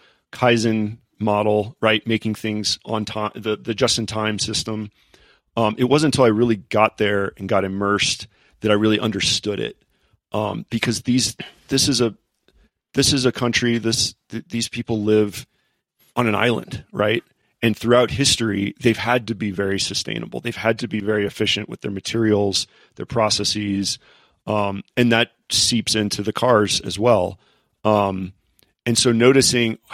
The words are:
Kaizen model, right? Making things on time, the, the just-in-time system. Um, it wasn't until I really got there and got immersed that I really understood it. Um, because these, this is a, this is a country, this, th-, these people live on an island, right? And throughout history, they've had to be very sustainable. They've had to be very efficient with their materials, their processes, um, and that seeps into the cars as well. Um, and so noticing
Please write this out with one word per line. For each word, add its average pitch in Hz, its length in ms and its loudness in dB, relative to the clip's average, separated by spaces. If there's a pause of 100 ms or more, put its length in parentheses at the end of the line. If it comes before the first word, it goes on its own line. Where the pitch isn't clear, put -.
(340)
Kaizen 113 640 0 (200)
model, 107 640 0
right? 110 240 2
Making 110 300 -2
things 107 500 -4
on 107 200 -4
time, 107 300 -6
the, 107 200 -4
the 110 180 -8
just-in-time 107 640 -2
system. 107 520 -6 (640)
Um, 110 220 2
it 127 80 2
wasn't 147 280 2
until 135 120 4
I 117 40 8
really 113 280 2
got 107 400 0
there 101 400 -2
and 98 100 -10
got 95 160 2
immersed 98 640 -2 (340)
that 107 100 2
I 104 40 6
really 107 240 2
understood 104 640 -4
it. - 200 -8 (520)
Um, 107 360 -4
because 113 340 -4
these, 120 340 0 (320)
this 135 180 0
is 127 140 2
a, 113 140 0 (800)
this 139 180 2
is 131 120 0
a 123 60 4
country, 120 460 0
this, 113 380 -2 (140)
th-, 110 200 -10
these 117 180 -4
people 113 360 -4
live 107 420 2 (720)
on 123 120 0
an 104 80 0
island, 110 560 -2
right? 107 320 0 (380)
And 113 160 2
throughout 120 340 4
history, 104 720 -2
they've 117 160 2
had 117 300 -2
to 113 80 -4
be 104 160 -4
very 98 280 -2
sustainable. - 600 -6
They've 117 140 -8
had 113 240 0
to 123 80 -6
be 107 120 -4
very 104 260 0
efficient 104 440 -2
with 113 120 -12
their - 100 -6
materials, 101 760 0 (280)
their - 100 -12
processes, 104 920 -2 (460)
um, 101 380 -2 (140)
and 120 140 4
that 117 200 2 (180)
seeps - 460 0
into 104 280 -2
the 104 100 -4
cars 110 480 2
as 90 180 -8
well. 98 400 2 (460)
Um, 98 480 2 (520)
and 117 120 0
so 127 160 2
noticing 123 640 4 (160)